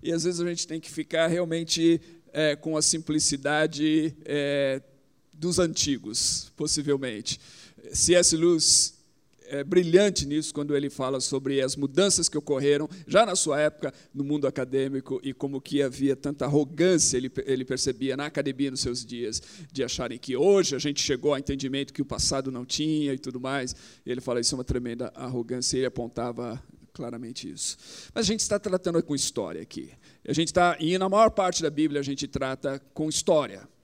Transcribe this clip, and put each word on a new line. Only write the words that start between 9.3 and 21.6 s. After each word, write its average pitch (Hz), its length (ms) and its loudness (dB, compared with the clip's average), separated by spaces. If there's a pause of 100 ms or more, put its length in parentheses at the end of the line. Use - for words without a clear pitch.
é 143 160 -6
brilhante 175 640 4
nisso 151 300 -4
quando 147 200 -4
ele 143 140 0
fala 135 320 -4
sobre 135 400 0
as 131 160 -2
mudanças 160 500 2
que - 120 -2
ocorreram 143 500 2 (180)
já 208 200 6
na 185 100 -2
sua 147 240 0
época 151 320 -2 (220)
no 143 100 -4
mundo 143 220 0
acadêmico 135 760 -2
e 135 120 -6
como 139 260 -6
que 143 220 -2
havia 131 340 0
tanta 143 300 -6
arrogância, 147 720 4
ele, 127 120 -4 (140)
ele 131 180 0
percebia 131 540 -2
na 143 80 -4
academia 139 460 -2
nos 127 100 -8
seus 123 240 -4
dias, 117 380 -6 (280)
de 131 140 -2
acharem 117 340 -6
que 123 160 -6
hoje 180 400 4
a 131 40 -4
gente 143 240 -2
chegou 139 300 2
ao 135 60 0
entendimento 139 540 -4